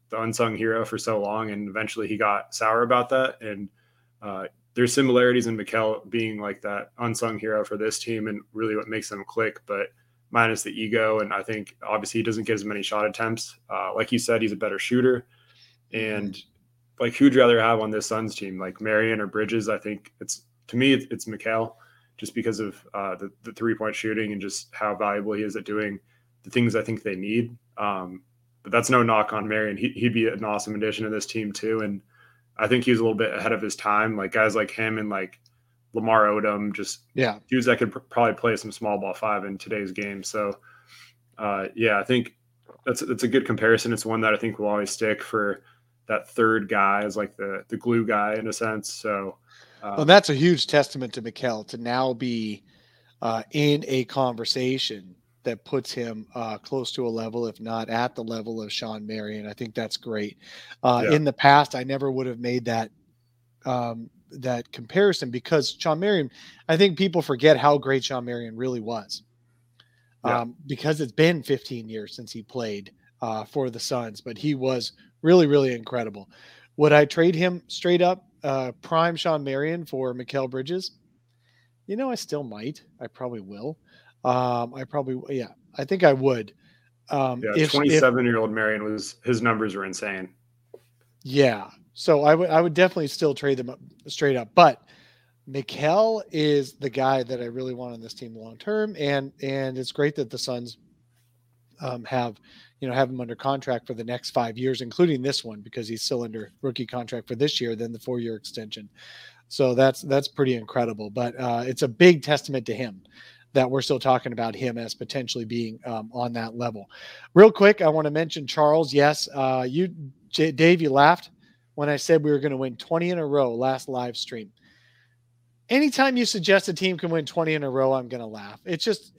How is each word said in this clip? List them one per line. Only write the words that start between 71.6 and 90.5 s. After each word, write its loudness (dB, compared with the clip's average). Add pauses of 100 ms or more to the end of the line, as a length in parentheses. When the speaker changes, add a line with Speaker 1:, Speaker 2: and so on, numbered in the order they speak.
Speaker 2:
years -12
since -16
he -12
played, -8 (320)
uh, -6
for -4
the -12
Suns, -6
but -14
he -2
was -2 (280)
really, 8
really 4
incredible. -8 (480)
Would 6
I 10
trade 4
him 0
straight 2
up, 2 (160)
uh, -2 (100)
prime 2
Sean 0
Marion -2
for -4
Mikal -4
Bridges? -6 (880)
You -6
know, -2
I -2
still -6
might. -10 (180)
I -10
probably -10
will. -10 (460)
Um, 0
I -12
probably, -6
yeah, -6 (240)
I -6
think 0
I 10
would. 0 (580)
Um, -2
Speaker 1:
Yeah, -2
Speaker 2:
if, 2
if 2
Speaker 1:
twenty-seven-year-old 4
Marion 0
was, -6
his 2
numbers 0
were -6
insane. -8 (880)